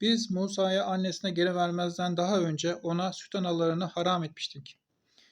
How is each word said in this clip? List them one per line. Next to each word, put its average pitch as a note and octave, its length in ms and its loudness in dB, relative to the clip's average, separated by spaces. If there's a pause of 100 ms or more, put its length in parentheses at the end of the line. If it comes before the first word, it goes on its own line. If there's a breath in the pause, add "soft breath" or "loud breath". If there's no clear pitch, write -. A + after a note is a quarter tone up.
Biz A3+ 300 2
Musa'ya F#3+ 540 0
annesine F#3 460 -2
geri F3 240 2
vermezden F3 640 0
daha F#3 220 4
önce E3 360 0
ona F3 380 -2
süt - 220 -12
analarını E3+ 480 2
haram F3 400 0
etmiştik. - 560 -10 (520 soft breath)